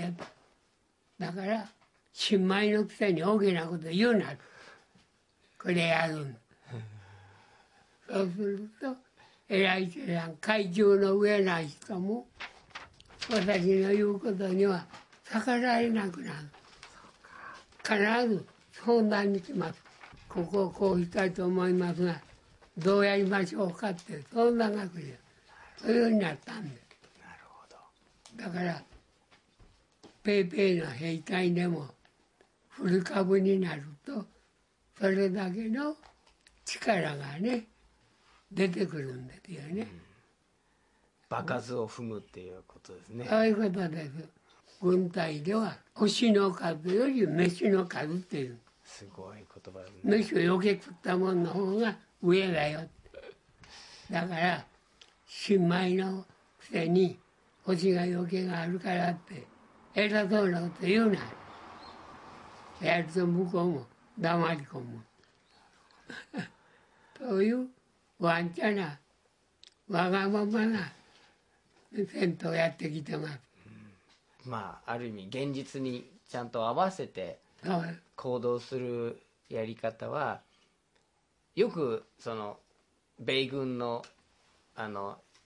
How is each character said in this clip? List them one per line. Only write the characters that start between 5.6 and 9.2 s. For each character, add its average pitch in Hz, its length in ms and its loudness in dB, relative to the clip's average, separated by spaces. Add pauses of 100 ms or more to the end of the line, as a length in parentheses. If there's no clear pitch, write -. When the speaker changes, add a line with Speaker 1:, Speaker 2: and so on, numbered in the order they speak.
Speaker 1:
こ - 60 -6
れ 175 200 2
や 165 200 2
る 156 80 -4 (100)
ん 135 80 -8
だ。 113 60 -16 (1700)
そ 196 120 0
う 185 140 -2
す 208 60 -6
る 202 280 -4 (100)
と、 262 160 -6 (540)